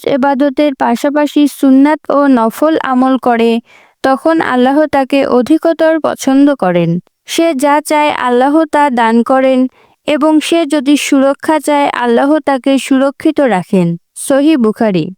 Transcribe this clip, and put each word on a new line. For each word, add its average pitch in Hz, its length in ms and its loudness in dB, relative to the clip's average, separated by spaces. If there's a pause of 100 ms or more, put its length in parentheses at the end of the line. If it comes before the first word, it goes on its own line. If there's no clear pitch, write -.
এবাদতের 285 680 0
পাশাপাশি 285 720 0
সুন্নাত 277 520 2 (100)
ও 277 180 0
নফল 254 460 0 (100)
আমল 262 340 0
করে, 233 340 0 (520)
তখন 269 380 -2
আল্লাহ 254 440 0
তাকে 277 400 -2
অধিকতর 320 720 0
পছন্দ 277 560 0
করেন। 175 340 0 (360)
সে 330 280 -2
যা 285 280 0
চায়, 302 300 -2
আল্লাহ 254 420 0 (120)
তা 294 240 0
দান 233 340 0
করেন 262 360 0 (480)
এবং 302 320 0
সে 330 260 0
যদি 285 320 0
সুরক্ষা 277 600 0
চায়, 285 300 0
আল্লাহ 240 400 0 (100)
তাকে 277 380 -2
সুরক্ষিত 269 640 -2
রাখেন। 185 460 0 (300)
সহিহ 285 400 0
বুখারী। 214 480 0 (120)